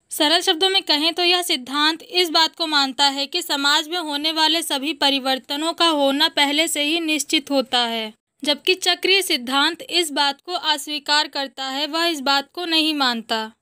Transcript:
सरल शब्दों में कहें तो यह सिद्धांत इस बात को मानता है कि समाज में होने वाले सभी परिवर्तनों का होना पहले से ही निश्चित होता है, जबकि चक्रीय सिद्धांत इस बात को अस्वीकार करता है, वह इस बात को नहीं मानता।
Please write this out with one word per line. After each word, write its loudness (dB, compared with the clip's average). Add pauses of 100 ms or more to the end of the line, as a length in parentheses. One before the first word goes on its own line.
(120)
सरल 2
शब्दों 0
में 2
कहें 0
तो -2
यह 2
सिद्धांत -2
इस 0
बात 2
को -4
मानता 0
है -2
कि -4
समाज 0
में -6
होने -4
वाले 2
सभी -4
परिवर्तनों -2
का 2
होना 2
पहले 2
से -2
ही 0
निश्चित -2
होता 2
है, -6 (300)
जबकि 0
चक्रीय 2
सिद्धांत 0
इस -2
बात 0
को -10
अस्वीकार -2
करता -6
है, -2
वह -2
इस 0
बात 0
को -8
नहीं 2
मानता। -2 (100)